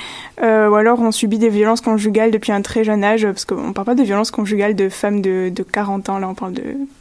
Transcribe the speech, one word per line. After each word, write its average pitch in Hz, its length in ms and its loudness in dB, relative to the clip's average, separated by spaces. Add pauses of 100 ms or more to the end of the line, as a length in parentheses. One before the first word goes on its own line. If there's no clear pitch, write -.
(440)
euh, 220 240 4
ou 208 80 4
alors 226 240 4
ont 226 140 2
subi 220 240 0
des 220 100 4
violences 214 320 2
conjugales 220 500 2
depuis 220 220 0
un 202 100 0
très 220 220 -2
jeune 214 220 0
âge, 214 180 2
parce 202 220 -2
qu'on 170 260 -4
parle 196 140 -6
pas 240 100 0
de 269 80 4
violences 208 280 0
conjugales 208 440 0
de 190 140 0
femmes 208 320 -2
de, 185 260 0
de 185 160 -6
quarante 196 460 -4
ans, 196 100 -4
là 190 80 -6
on 190 60 -6
parle 190 180 -10
de - 120 -8 (380)